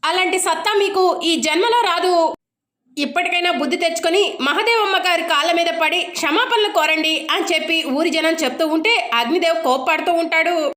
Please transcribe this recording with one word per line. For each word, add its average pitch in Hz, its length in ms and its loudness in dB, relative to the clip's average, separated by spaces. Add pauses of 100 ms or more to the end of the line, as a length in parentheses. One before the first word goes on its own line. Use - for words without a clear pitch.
అలాంటి 359 340 0
సత్తా 370 400 0
మీకు 381 460 2
ఈ 330 120 2
జన్మలో 349 440 2
రాదు. 349 540 2 (640)
ఇప్పటికైనా 349 540 -2
బుద్ధి 311 240 -2
తెచ్చుకొని 339 640 0
మహాదేవమ్మ 392 560 0
గారి 359 260 0
కాళ్ళ 330 300 0
మీద 339 140 2
పడి 330 360 0
క్షమాపణలు 415 720 0
కోరండి 320 580 0
అని 339 140 0 (100)
చెప్పి 320 300 -2
ఊరి 311 260 0
జనం 320 220 0
చెప్తూ 320 340 -2
ఉంటే 330 480 0
అగ్నిదేవ్ 330 500 0
కోప్పడుతూ 311 480 0
ఉంటాడు. 330 640 0